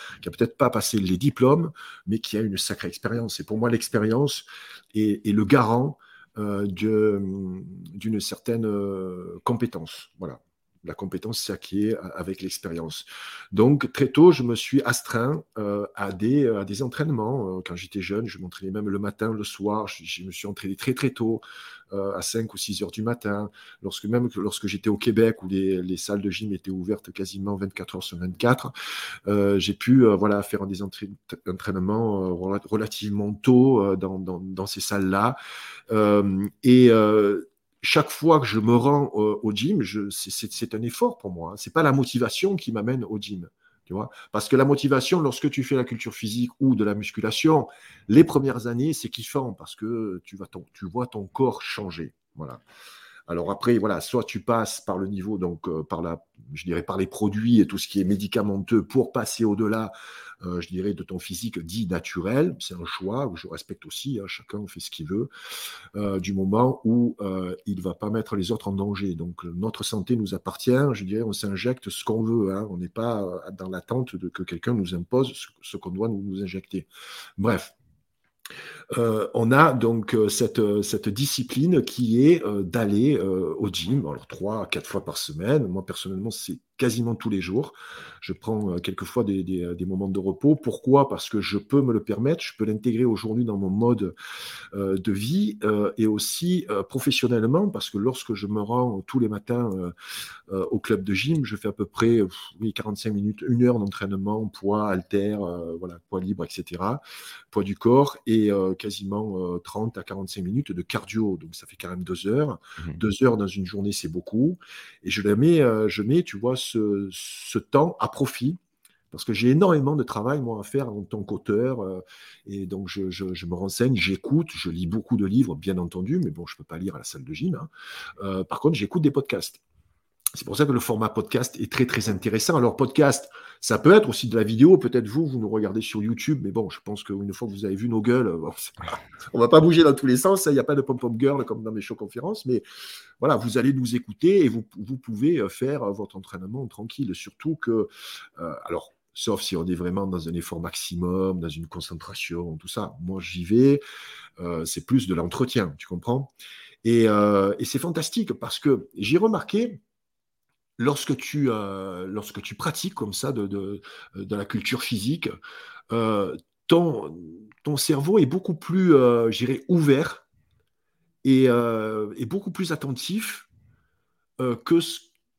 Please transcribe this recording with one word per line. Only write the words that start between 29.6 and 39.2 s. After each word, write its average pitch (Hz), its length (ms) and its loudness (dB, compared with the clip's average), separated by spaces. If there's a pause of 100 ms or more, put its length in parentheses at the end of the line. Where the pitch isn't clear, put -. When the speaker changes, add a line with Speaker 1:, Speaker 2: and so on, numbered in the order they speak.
Speaker 1:
pu, 123 320 6
euh, 104 100 8
voilà, 104 260 2
faire 98 240 -6
des 98 140 -6
entra-, 101 280 -10 (380)
entraînements, 98 800 -2
euh, 92 80 -2
rela-, 92 320 -2
relativement 104 720 -4
tôt, 123 500 8
euh, 98 120 2
dans, 92 220 -4
dans, 90 220 -8
dans 95 260 -8
ces - 140 -8
salles-là. 98 560 0 (560)
Euh, 101 560 4 (140)
et, 127 260 10
euh, 107 600 6 (340)
chaque - 280 2
fois 156 300 6
que 127 60 0
je 107 140 0
me 113 160 6
rends, 143 380 4
euh, 107 280 2